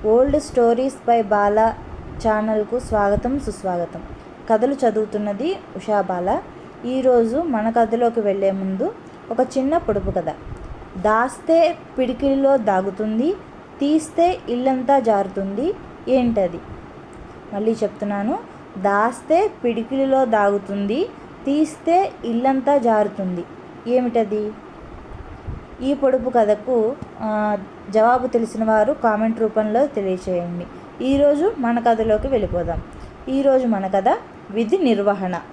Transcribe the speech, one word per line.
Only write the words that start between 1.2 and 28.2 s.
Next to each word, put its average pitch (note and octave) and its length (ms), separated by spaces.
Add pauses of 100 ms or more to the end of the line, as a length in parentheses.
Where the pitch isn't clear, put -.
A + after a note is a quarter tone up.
బాలా G#3 520 (540)
ఛానల్కు G#3+ 500
స్వాగతం, A3 600
సుస్వాగతం. F3 640 (480)
కథలు A#3 240
చదువుతున్నది G#3+ 840 (200)
ఉషా G3+ 240
బాల. F#3 420 (440)
ఈరోజు B3 500
మన A#3 340
కథలోకి A#3 500
వెళ్ళే G3 300
ముందు F#3+ 440 (360)
ఒక A#3 100 (180)
చిన్న C#4 180
పొడుపు G3+ 340
కథ. E3 180 (680)
దాస్తే B3+ 800 (220)
పిడికిలిలో C4+ 580
దాగుతుంది, G#3+ 760 (480)
తీస్తే D#4 580 (100)
ఇల్లంతా B3+ 500
జారుతుంది, G3+ 760 (340)
ఏంటది? A3 500 (960)
మళ్ళీ G#3+ 180
చెప్తున్నాను. G#3 680 (400)
దాస్తే A#3+ 720 (140)
పిడికిలిలో C4 600
దాగుతుంది, G3+ 800 (420)
తీస్తే D#4 680 (120)
ఇల్లంతా C4 520
జారుతుంది, G#3 680 (440)
ఏమిటది? A3+ 640 (1300)
ఈ C4+ 120
పొడుపు C4 360
కథకు, A3 640 (280)
ఆ, G#3+ 360 (340)
జవాబు A#3+ 360